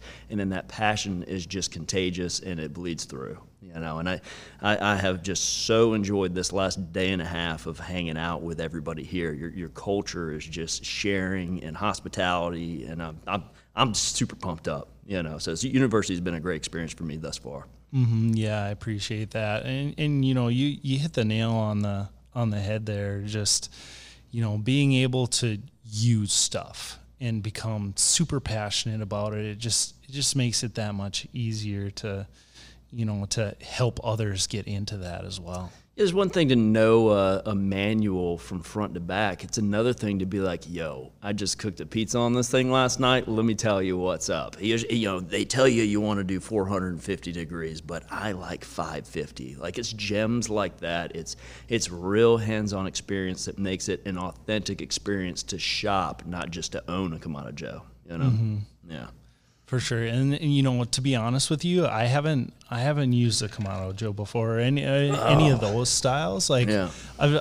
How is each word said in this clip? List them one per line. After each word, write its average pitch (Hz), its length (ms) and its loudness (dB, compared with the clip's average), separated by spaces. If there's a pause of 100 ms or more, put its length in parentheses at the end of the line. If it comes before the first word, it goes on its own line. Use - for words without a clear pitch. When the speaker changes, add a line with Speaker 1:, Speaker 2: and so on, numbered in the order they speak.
(300)
Speaker 1:
and 104 100 -4
then 98 100 0
that 92 200 -4
passion 104 540 -2
is 90 220 -6
just 92 260 -4
contagious 90 680 -2
and 90 220 -6
it 76 120 -6
bleeds 85 300 -6
through. - 340 -10 (220)
You 85 220 -12
know, 78 160 -6
and 82 100 -4
I, 92 140 -2 (400)
I, 104 320 2
I - 20 2
have 92 260 0
just - 440 -2
so 113 280 6
enjoyed 98 400 2
this 90 200 -2
last 92 400 -2
day 95 180 2
and 90 100 0
a 80 40 -4
half 82 400 -4
of 82 120 -8
hanging 85 400 -4
out 85 240 -4
with 82 200 -6
everybody 80 420 -6
here. 82 300 -4
Your, 78 160 -8
your 82 200 -8
culture 87 640 -4
is 78 140 -8
just 82 400 -8
sharing 92 800 -2
and 78 120 -10
hospitality, 87 1080 -2
and 82 180 -8
I'm, 80 240 -10
I'm, 92 160 -2 (320)
I'm 120 180 4
super - 420 -2
pumped 85 340 -6
up, 71 200 -6 (160)
you 95 160 -2
know. 78 160 -6
So, 82 160 -4
so 85 140 -2
university 113 460 4
has 87 80 -2
been 87 140 -2
a 80 40 -4
great 85 160 -2
experience 80 380 -6
for - 100 -10
me 78 140 -6
thus 76 200 -8
far. 69 280 -12 (280)
Speaker 2:
Mm-hmm. 113 420 4
Yeah, 107 280 0
I 101 60 -4
appreciate 107 640 -6
that. 110 340 -2
And, 139 320 -4
and, 147 260 2
you 131 100 4
know, 123 140 4
you, 135 340 2
you 135 180 0
hit 160 140 -2
the 117 120 2
nail 113 260 2
on 107 300 2
the, 101 260 -2 (260)
on 117 180 0
the 104 80 -2
head 107 260 -2
there. 101 380 -2
Just, 104 500 0 (580)
you 117 100 -2
know, 104 160 0
being 135 360 4
able 127 340 4
to 110 300 0 (260)
use 107 480 2
stuff - 680 -2 (200)
and 113 240 -2
become 104 540 -4
super - 420 2
passionate 110 600 -2
about 104 320 -2
it, 107 120 -4
it 104 120 -6
just, - 380 -2 (120)
it 135 40 -18
just 139 260 -2
makes 123 260 2
it 113 120 -6
that 104 200 -4
much 98 380 -6
easier 107 560 -4
to, 98 380 -8 (640)
you 117 140 -4
know, 104 220 -2
to 104 360 -2
help - 400 -2
others 107 460 0
get 101 180 -6
into 101 300 -4
that 92 300 -8
as 95 160 -10
well. 90 320 -8 (240)
Speaker 1:
It's 185 160 4
one 190 160 4
thing 165 200 4
to 131 60 8
know 113 540 8
a, 98 360 6
a 107 80 0
manual 98 840 2
from 90 240 -8
front 104 320 -4
to 85 80 -6
back. 92 420 -2
It's - 140 -6
another 107 340 2
thing 104 280 0
to 95 60 0
be 95 140 -2
like, 87 300 -2
"Yo, 76 420 -6 (100)
I 104 120 -2
just 101 240 -2
cooked 101 240 -6
a 76 40 -10
pizza 110 320 0
on 120 140 4
this 123 180 2
thing 127 220 4
last 131 300 4
night. 127 260 4
Let 113 160 2
me 113 120 4
tell 101 260 2
you 92 160 0
what's 90 320 0
up." 76 320 -2
You, 110 160 2 (120)
you 113 160 2
know, 95 140 0
they 95 240 -2
tell 131 240 4
you 117 160 6
you 104 160 2
wanna 104 240 2
do 92 160 -2
four 101 260 0
hundred 92 360 -2
fifty 87 320 -4
degrees, 82 480 -6
but 78 280 -10
I 104 220 -4
like 90 320 -8
five 76 420 -6
fifty. 69 500 -8
Like, 85 220 -8
it's 117 140 -6
gems 107 580 0
like 104 280 -2
that. 85 360 -4
It's, - 220 -10 (320)
it's 110 240 0
real 101 460 6
hands-on 104 500 -2
experience 92 580 -4
that - 140 -6
makes 95 300 -2
it - 160 -2
an 95 120 -4
authentic 95 640 -4
experience 92 600 -4
to 87 160 -8
shop, 92 680 -2
not 85 260 -6
just 82 200 -6
to - 180 -8
own 92 220 0
a 80 60 -6
Kamado 71 360 -8
Joe, - 280 -10 (280)
you 85 80 -8
know? 139 80 2
Speaker 2:
Mm-hmm. 110 320 2 (300)
Speaker 1:
Yeah. 69 200 -10 (580)
Speaker 2:
For 127 160 -2
sure. 117 200 -2
And, 127 320 2
and, 147 220 2
you 139 80 6
know, 123 220 2
to 127 160 -2
be 131 160 2
honest 120 320 2
with 160 160 0
you, 175 200 4
I 110 200 2
haven't, 143 480 2 (180)
I 120 80 -2
haven't 143 320 2
used 120 320 4
a 104 60 -2
Kamado 98 440 -4
Joe 107 200 -4
before 113 420 0
or 113 40 2
any, 139 260 2
uh, 139 420 2
any 147 220 8
of 123 120 6
Speaker 1:
Oh. 104 120 2
Speaker 2:
those 123 160 2
styles. 160 600 2
Like, 120 200 4
Speaker 1:
Yeah. 95 200 4 (300)
Speaker 2:
I've, 147 220 2